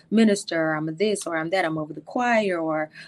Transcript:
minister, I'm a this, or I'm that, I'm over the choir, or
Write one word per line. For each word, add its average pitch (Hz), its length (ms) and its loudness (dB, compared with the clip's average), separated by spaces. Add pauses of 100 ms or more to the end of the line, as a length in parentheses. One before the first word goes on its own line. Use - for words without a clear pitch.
(120)
minister, 202 600 4
I'm 156 160 -4
a - 20 -6
this, 196 360 -2
or 165 100 -4
I'm 160 140 -4
that, 185 140 2
I'm 160 120 -2
over 156 160 -6
the 151 80 -12
choir, 220 580 0
or 156 300 -2 (180)